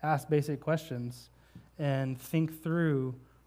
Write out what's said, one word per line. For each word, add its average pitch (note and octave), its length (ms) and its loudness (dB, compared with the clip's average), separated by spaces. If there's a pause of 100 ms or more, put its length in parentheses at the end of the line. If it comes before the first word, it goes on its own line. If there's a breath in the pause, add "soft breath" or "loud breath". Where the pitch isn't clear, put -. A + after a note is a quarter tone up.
ask D3+ 280 0
basic D3 320 2
questions B2+ 680 -4 (480 loud breath)
and C3+ 420 0
think D#3+ 440 -2
through D3+ 520 2 (320 soft breath)